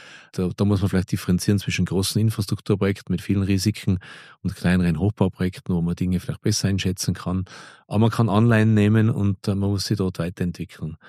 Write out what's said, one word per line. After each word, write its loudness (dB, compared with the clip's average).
Da, -2
da -2
muss 2
man 0
vielleicht 0
differenzieren 2
zwischen -2
großen 0
Infrastrukturprojekten -2
mit 0
vielen 0
Risiken 0
und -4
kleineren 2
Hochbauprojekten, -2
wo 0
man -2
Dinge -2
vielleicht -8
besser 0
einschätzen -2
kann. -4
Aber 0
man 4
kann 0
Anleihen 4
nehmen 4
und, -2
äh, 0
man -2
muss -2
sie -2
dort -2
weiterentwickeln. -6